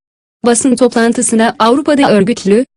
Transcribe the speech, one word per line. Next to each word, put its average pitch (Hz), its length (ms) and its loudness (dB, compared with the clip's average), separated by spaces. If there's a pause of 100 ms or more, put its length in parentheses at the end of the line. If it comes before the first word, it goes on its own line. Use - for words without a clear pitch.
(460)
Basın 240 300 0
toplantısına 233 840 0
Avrupa'da 277 520 0
örgütlü, 208 560 0 (100)